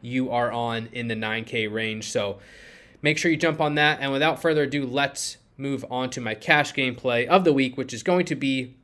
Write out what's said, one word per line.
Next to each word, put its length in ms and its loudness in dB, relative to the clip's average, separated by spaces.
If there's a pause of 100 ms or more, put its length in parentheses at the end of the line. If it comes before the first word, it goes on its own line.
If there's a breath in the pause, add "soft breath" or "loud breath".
you 300 -2
are 200 2
on 420 -2
in 160 -6
the 60 -2
nine 300 -2
K 220 -2
range. 440 -4
So 280 -2 (640 loud breath)
make 160 2
sure 120 2
you 60 2
jump 240 0
on 140 0
that. 260 4
And 120 -2
without 280 2
further 220 2
ado, 240 -2
let's 500 -2 (220)
move 320 -4
on 180 -2
to 140 -8
my 100 -4
cash 400 2
game 220 -2
play 320 0
of 180 6
the 80 6
week, 240 2
which 160 -6
is 100 -10
going 220 2
to 100 -4
be 500 -2